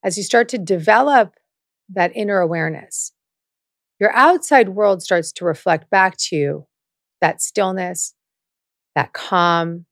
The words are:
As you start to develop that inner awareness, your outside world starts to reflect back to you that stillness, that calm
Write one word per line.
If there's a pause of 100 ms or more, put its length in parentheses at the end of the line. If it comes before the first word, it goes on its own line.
As
you
start
to
develop (540)
that
inner
awareness, (840)
your
outside
world
starts
to
reflect
back
to
you (540)
that
stillness, (800)
that
calm